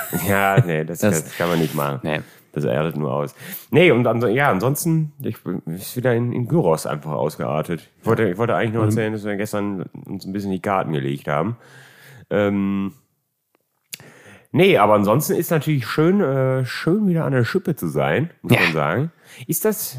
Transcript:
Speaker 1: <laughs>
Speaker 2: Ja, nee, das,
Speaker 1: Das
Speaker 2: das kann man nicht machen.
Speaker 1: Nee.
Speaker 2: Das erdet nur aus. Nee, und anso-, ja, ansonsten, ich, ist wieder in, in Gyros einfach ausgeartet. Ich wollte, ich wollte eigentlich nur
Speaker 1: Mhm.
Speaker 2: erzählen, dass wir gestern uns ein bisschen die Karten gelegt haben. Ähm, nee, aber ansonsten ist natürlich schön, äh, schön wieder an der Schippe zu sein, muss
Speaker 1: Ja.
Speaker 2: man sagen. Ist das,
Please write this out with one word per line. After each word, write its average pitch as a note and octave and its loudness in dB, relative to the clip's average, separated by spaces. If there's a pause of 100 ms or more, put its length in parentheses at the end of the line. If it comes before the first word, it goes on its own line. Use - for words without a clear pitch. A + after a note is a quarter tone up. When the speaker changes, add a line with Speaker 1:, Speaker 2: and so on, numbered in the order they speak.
Speaker 1:
<laughs> E2+ -4
Speaker 2:
Ja, G2 4
nee, D#2+ -2
das, E2+ -8
Speaker 1:
Das E2+ 2
Speaker 2:
das - -14
kann F2 0
man E2+ 2
nicht D2+ 0
machen. C#2+ -2
Speaker 1:
Nee. D#2 -2 (320)
Speaker 2:
Das C#2+ -4
erdet D2 -2
nur D2 -4
aus. C#2+ -4 (360)
Nee, D#3+ 6
und A#2+ 4
anso-, A#2 2
ja, C3+ 2
ansonsten, D3 0 (100)
ich, G#2+ -6 (300)
ist F2+ -10
wieder B2 0
in, A#2+ 0
in A#2+ -4
Gyros G#2+ 2
einfach D2+ -6
ausgeartet. D2+ -4 (140)
Ich - -10
wollte, A2 2
ich F2+ -4
wollte A2+ 0
eigentlich G#2+ 0
nur A2+ 0
Speaker 1:
Mhm. G#2+ 2
Speaker 2:
erzählen, A2 0
dass G#2 -8
wir G#2 -4
gestern G2+ -4 (240)
uns F#2+ -10
ein F#2+ -8
bisschen G2 -4
die F#2 -4
Karten F#2+ -2
gelegt C#2 -4
haben. E2+ -2 (760)
Ähm, G2 0 (1600)
nee, D#3+ 6
aber G#2 6
ansonsten G#2+ 4
ist E3+ -2
natürlich D3+ 0
schön, F3+ 2
äh, C3 2
schön G3 0
wieder E3 2
an C#3 0
der B2 4
Schippe - -2
zu F2+ -6
sein, D#2 0 (120)
muss F2 2
Speaker 1:
Ja. - 2
Speaker 2:
man F2 2
sagen. E2 0 (340)
Ist - -2
das, G3 -2